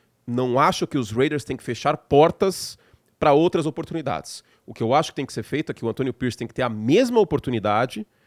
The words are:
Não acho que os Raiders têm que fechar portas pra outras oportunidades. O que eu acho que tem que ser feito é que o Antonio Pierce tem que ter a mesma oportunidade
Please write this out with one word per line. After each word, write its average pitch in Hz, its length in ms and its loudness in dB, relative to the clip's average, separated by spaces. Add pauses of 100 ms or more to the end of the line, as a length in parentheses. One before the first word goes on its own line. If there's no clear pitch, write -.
(260)
Não 123 320 0
acho 151 280 2
que 151 120 -2
os 113 120 -4
Raiders 139 340 -2
têm 143 120 -8
que - 60 -14
fechar 147 340 -4
portas - 840 2 (400)
pra 151 140 4
outras 165 320 2
oportunidades. 151 800 -8 (220)
O 113 80 -16
que - 80 -6
eu 117 120 2
acho 156 180 2
que - 40 -20
tem 139 100 -6
que - 60 -12
ser 123 100 -8
feito 139 300 -6
é - 20 -8
que - 100 -12
o 113 40 -2
Antonio 127 240 -2
Pierce 123 260 -4
tem 120 80 -8
que - 80 -14
ter 131 80 -2
a 123 60 0
mesma 156 520 2
oportunidade 127 880 0 (200)